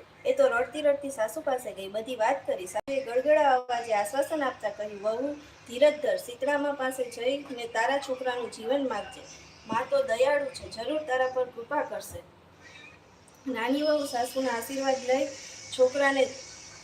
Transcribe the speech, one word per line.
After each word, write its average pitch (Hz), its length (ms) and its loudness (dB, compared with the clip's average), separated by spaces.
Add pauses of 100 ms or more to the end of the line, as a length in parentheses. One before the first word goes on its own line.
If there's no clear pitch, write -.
(240)
એ 254 80 4
તો 269 140 6
રડતી 254 340 0
રડતી 285 280 2
સાસુ 226 320 -2
પાસે 247 320 -2
ગઈ, 196 140 -8
બધી 220 280 -6
વાત 240 320 0
કરી. 359 180 -2
સાસુએ 269 380 -4
ગળગળા 269 520 4
અવાજે 240 380 -2
આશ્વાસન 269 500 0
આપતા 233 260 -2
કહ્યું, 208 320 -8
"વહુ, 233 320 -2 (340)
ધીરજ 294 340 4
ધર, 247 160 2
શીતળામા 285 540 -2
પાસે 262 400 -4
જઈને 247 560 -4
તારા 240 300 0
છોકરાનું 254 540 -4
જીવન 254 380 0
માગજે. - 320 -6 (460)
મા 494 220 0
તો 554 140 4
દયાળુ 277 420 4
છે, - 240 -10
જરૂર 262 300 -4
તારા 254 280 2
પર 254 180 0
કૃપા 247 380 -4
કરશે." - 580 -10 (1120)
નાની 247 300 0
વહુ 302 240 4
સાસુના 262 440 -2
આશીર્વાદ 269 460 0 (120)
લઈ 269 200 4 (520)
છોકરાને 269 480 4 (560)